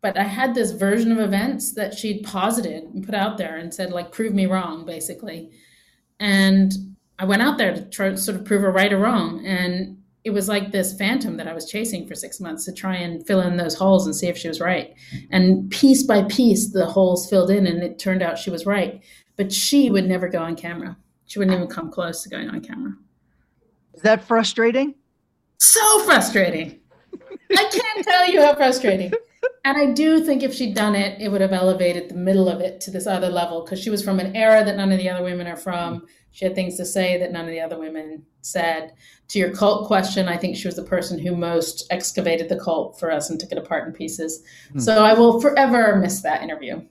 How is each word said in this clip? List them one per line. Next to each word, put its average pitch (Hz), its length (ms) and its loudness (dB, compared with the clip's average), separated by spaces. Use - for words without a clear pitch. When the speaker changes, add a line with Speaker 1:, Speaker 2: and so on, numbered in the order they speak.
Speaker 1:
But 196 160 -2
I 196 60 0
had 233 300 -2
this 214 180 0
version 214 380 0
of 226 80 2
events 208 540 -2
that 208 220 -6
she'd 208 300 -6
posited 185 600 -4
and 190 220 -10
put 208 80 -6
out 208 240 -2
there 160 180 -6
and 170 160 -12
said, 180 180 -8
like, 175 220 -8
"Prove 220 220 -4
me 196 100 2
wrong," 175 400 -2
basically. 165 640 -12
And 196 540 4
I 190 60 -6
went 196 160 2
out 277 160 2
there 190 180 0
to - 140 -6
try 196 220 -2
to 190 80 -6
sort 202 180 -4
of 185 80 -8
prove 202 160 2
her 196 100 2
right 190 220 4
or 190 60 2
wrong. 190 480 0
And 180 500 -4
it 226 60 -6
was 196 160 -2
like 202 260 -2
this 185 260 0
phantom 208 400 -2
that 160 100 -8
I 165 60 -8
was 165 160 -12
chasing 208 360 -6
for - 80 -14
six - 240 -14
months 160 280 -10
to 185 60 -10
try 185 240 -6
and 170 300 -8
fill 190 140 2
in 180 160 -2
those 170 180 -2
holes 190 300 4
and 156 100 -4
see 180 140 -4
if 175 80 -4
she - 120 -10
was 160 120 -8
right. 175 340 -4
And 190 400 4
piece 269 320 6
by 202 220 4
piece, 220 460 4
the 185 160 2
holes 180 440 2
filled 185 200 4
in, 196 160 4
and 170 160 0
it 170 160 -8
turned 185 240 -2
out 170 160 -2
she - 120 -8
was 170 160 -6
right. 196 360 -2
But 190 160 -4
she 277 380 2
would 190 160 2
never 180 220 0
go 175 140 -4
on 165 120 -6
camera. 170 440 -12
She - 120 -12
wouldn't 190 180 2
even 175 120 -4
come 160 220 -10
close 170 320 -6
to - 60 -14
going - 220 -10
on - 100 -8
camera. - 320 -12
Speaker 2:
Is - 80 -20
that 220 200 4
frustrating? 233 720 0
Speaker 1:
So 427 460 4
frustrating. 190 760 2
I 403 160 6
can't 440 320 -2
tell 359 260 4
you 349 120 6
how 294 120 8
frustrating. 247 580 2
And 277 140 2
I 285 140 4
do 311 320 4
think 277 180 0
if 247 100 -2
she'd 220 220 -4
done 208 200 0
it, 196 260 -2
it 208 100 -4
would 196 100 0
have 190 120 2
elevated 180 580 0
the 175 60 -10
middle 185 320 2
of 165 120 -2
it 185 220 -6
to - 80 -12
this 190 160 -8
other 185 240 -2
level, 170 320 -4
'cause 185 160 -8
she - 100 -6
was 208 140 -2
from 190 180 0
an 190 160 -6
era 220 280 6
that 196 120 -2
none 196 160 2
of 190 60 2
the 185 100 -2
other 180 160 -4
women 180 220 -6
are 170 100 -10
from. 170 500 -6
She - 120 -10
had 185 100 0
things 180 220 -4
to 180 80 -6
say 180 340 0
that 175 140 -4
none 170 140 -8
of 165 40 -8
the 165 100 -8
other 165 180 -6
women 156 460 -12
said. 165 500 -4
To - 100 -4
your 190 140 2
cult - 340 2
question, 190 420 0
I 175 80 -2
think 180 200 -4
she - 120 -8
was 170 80 -8
the - 60 -8
person 175 360 -4
who 175 160 -4
most 170 560 -4
excavated 170 600 -2
the 175 100 -2
cult - 380 -4
for 165 120 -4
us 147 200 -4
and 160 100 -6
took - 120 -12
it 165 60 -6
apart 156 280 -6
in 160 80 -12
pieces. 160 480 -10
Speaker 2:
Hmm. 143 80 -6
Speaker 1:
So 214 240 6
I 220 100 8
will 233 260 6
forever 240 560 4
miss 185 260 0
that 156 200 -2
interview. 151 480 -10